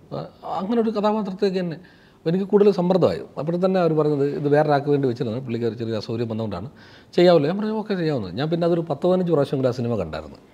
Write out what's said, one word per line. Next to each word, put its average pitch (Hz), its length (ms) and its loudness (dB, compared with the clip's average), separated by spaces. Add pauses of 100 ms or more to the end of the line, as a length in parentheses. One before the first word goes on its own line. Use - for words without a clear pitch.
(120)
ആ, 139 60 -8 (400)
അങ്ങനെ 220 240 -2
ഒരു 220 80 0
കഥാപാത്രത്തേക്ക് 202 680 -2
തന്നെ. 170 180 -6
അപ്പോൾ - 540 -10
എനിക്ക് 190 140 0
കൂടുതൽ 202 280 4
സമ്മർദ്ദമായി. 175 480 2 (180)
അപ്പോൾ 165 260 -4
തന്നെ 190 160 2
അവർ 165 120 2
പറഞ്ഞത്, 151 340 2
"ഇത് 143 220 -4
വേറൊരാൾക്ക് 147 420 4
വേണ്ടി 139 180 2
വെച്ചിരുന്നത്, 120 340 -4
പുള്ളിക്ക് 117 240 -4
ഒരു 110 80 -2
ചെറിയ 113 220 -4
അസൗകര്യം 113 320 -4
വന്നുകൊണ്ടാണ്." 110 420 -6 (460)
"ചെയ്യാമല്ലോ?" 170 340 6
ഞാൻ 202 80 -2
പറഞ്ഞു, 214 140 -4
"ഓക്കെ, 214 220 -4
ചെയ്യാവുന്നത്." 139 400 -2
ഞാൻ 147 160 -4
പിന്നെ 170 160 0
അതൊരു 170 240 2
പത്ത് 147 160 -4
പതിനഞ്ച് 180 260 2
പ്രാവശ്യം 143 260 0
കൂടി 131 100 0
ആ - 20 2
സിനിമ 117 260 -2
കണ്ടായിരുന്നു. 78 400 -8 (180)